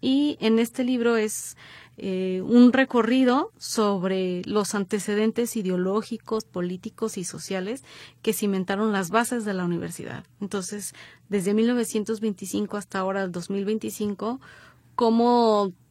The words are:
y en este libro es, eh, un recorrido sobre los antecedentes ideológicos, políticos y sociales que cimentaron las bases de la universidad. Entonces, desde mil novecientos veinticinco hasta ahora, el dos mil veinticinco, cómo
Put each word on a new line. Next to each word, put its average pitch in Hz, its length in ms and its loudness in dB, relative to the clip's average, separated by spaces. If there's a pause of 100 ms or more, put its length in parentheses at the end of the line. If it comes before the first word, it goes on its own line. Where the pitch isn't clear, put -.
y 277 400 2
en 220 180 4
este 233 240 0
libro 240 340 2
es, - 400 -4 (420)
eh, 185 460 -2
un 240 280 8
recorrido 262 840 4
sobre 190 880 0
los 208 300 -2
antecedentes 214 800 0
ideológicos, 202 920 -2
políticos 185 720 -6
y 190 60 -6
sociales 190 640 -8 (380)
que 220 100 0
cimentaron 196 580 0
las 190 200 -2
bases 233 340 0
de 202 100 -4
la 180 100 -2
universidad. 170 600 -6 (160)
Entonces, 202 540 -8 (340)
desde 196 260 0
mil 226 140 4
novecientos 226 500 -2
veinticinco 208 580 -4
hasta 196 220 -8
ahora, 190 240 -2
el 185 80 -4
dos 175 200 -8
mil 196 140 -2
veinticinco, 214 760 -4 (560)
cómo 226 760 4 (180)